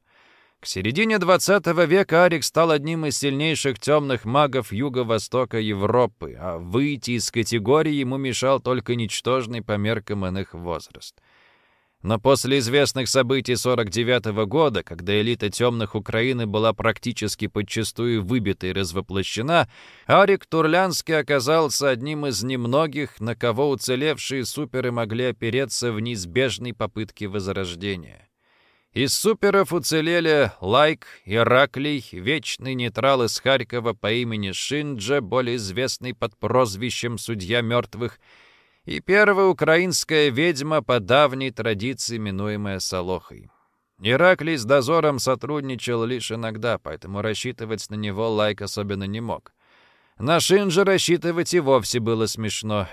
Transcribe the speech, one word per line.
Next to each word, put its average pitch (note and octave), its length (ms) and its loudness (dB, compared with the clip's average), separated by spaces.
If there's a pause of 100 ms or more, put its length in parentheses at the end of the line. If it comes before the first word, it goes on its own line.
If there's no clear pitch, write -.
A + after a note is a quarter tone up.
(600)
К - 80 -18
середине E3+ 500 0
двадцатого F3 680 4
века F3 400 6
Арик E3+ 180 2
стал E3 260 2
одним D#3 380 0
из C3 100 -2
сильнейших C#3 640 0
тёмных C#3+ 440 2
магов B2+ 480 0
юго-востока A#2+ 840 -2
Европы, G#2 800 0
а E2+ 200 -6
выйти A#2+ 520 -2
из A#2 200 -4
категории A#2+ 640 2
ему C3+ 240 -2
мешал C3+ 420 0
только B2 340 -2
ничтожный A#2 680 -2
по G#2 140 -2
меркам G2+ 500 -2
иных F#2 260 -6
возраст. - 640 -10 (840)
Но A2 160 -2
после C3 420 2
известных C3 500 2
событий B2+ 480 2
сорок A#2+ 320 0
девятого A2+ 560 0
года, A2+ 380 2
когда F2 360 -2
элита G#2+ 300 0
тёмных A#2 460 -2
Украины A2+ 520 -2
была G#2+ 240 2
практически G#2+ 760 -4
подчистую A2 760 -2
выбита G2 440 -2
и F#2 40 -2
развоплощена, G2 1000 -2 (360)
Арик F#3+ 400 4
Турлянский D#3+ 760 2
оказался C#3+ 680 2
одним D3 360 -4
из A2 160 -4
немногих, C3 800 -2
на A2+ 160 -4
кого B2 340 0
уцелевшие C3+ 760 -2
суперы B2+ 480 -4
могли A#2 320 -2
опереться A#2+ 640 -2
в G#2+ 80 -4
неизбежной A2+ 760 -4
попытке G#2+ 540 -8
возрождения. F#2 1040 -6 (640)
Из C3+ 200 0
суперов G3 600 2
уцелели D#3+ 880 2
Лайк, C#3+ 440 2 (200)
Ираклий, B2+ 880 2
вечный B2+ 640 -6
нейтрал B2 480 2
из G#2+ 140 -2
Харькова A#2+ 540 0
по G2+ 180 -4
имени A2 440 -2
Шинджа, C#3+ 640 -2
более B2 380 -2
известный A#2+ 560 -6
под - 240 -8
прозвищем A#2 800 -2
«Судья G#2+ 420 -4
Мёртвых», A#2 640 -4 (640)
и - 160 -8
первая G3 440 4
украинская D#3+ 840 2
ведьма D3 520 0
по B2 180 0
давней C3 520 2
традиции, A2+ 640 -4
именуемая G#2 640 -4
Солохой. F2+ 720 -6 (500)
Ираклий D#3 560 2
с A2+ 80 -6
дозором C#3 540 4
сотрудничал B2+ 840 -2
лишь A#2+ 260 -4
иногда, A2 480 -4
поэтому F2 420 -8
рассчитывать A2 720 -6
на G#2+ 40 -8
него G#2+ 360 -4
Лайк G#2+ 320 0
особенно G2+ 400 -6
не G#2 180 -6
мог. G#2+ 320 -8 (640)
На D#3 220 2
Шинджа F#3+ 460 4
рассчитывать E3+ 680 2
и F3 60 4
вовсе C3 400 2
было A2+ 260 0
смешно. G#2+ 680 -4